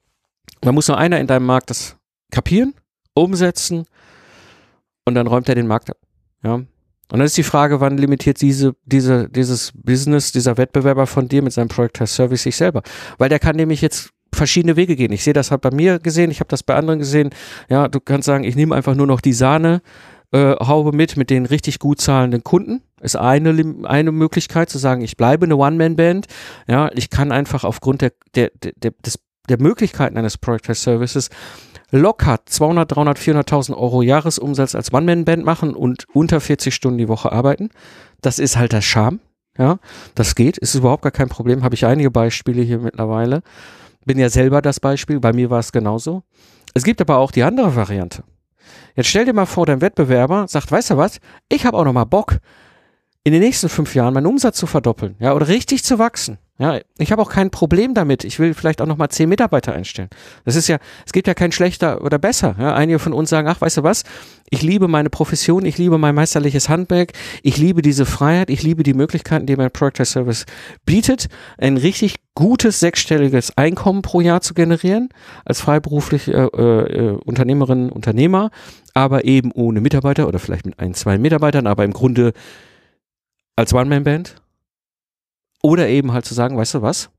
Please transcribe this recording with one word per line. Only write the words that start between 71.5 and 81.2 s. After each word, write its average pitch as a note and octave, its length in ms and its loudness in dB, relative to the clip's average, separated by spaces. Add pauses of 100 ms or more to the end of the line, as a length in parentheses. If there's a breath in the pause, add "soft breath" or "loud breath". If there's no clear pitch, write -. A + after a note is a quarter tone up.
ein C3+ 180 4
richtig F#3+ 380 0 (180)
gutes A3 460 2
sechsstelliges C#3+ 800 2
Einkommen F#3 440 0
pro F3+ 200 0
Jahr F3 200 2
zu - 120 -8
generieren F3+ 560 0 (360 loud breath)
als - 160 -4
freiberuflicher, D3 920 0
äh, A2+ 560 2
äh, - 20 -2 (120)
Unternehmerin, B2+ 680 0
Unternehmer, D#3+ 600 0 (460 loud breath)
aber C3+ 300 2
eben C3 260 2
ohne A#2 300 0
Mitarbeiter C#3 460 2
oder F2+ 120 -2
vielleicht - 260 -6
mit - 140 -10
ein, F2+ 160 -6
zwei G2 240 0
Mitarbeitern, C#3+ 480 2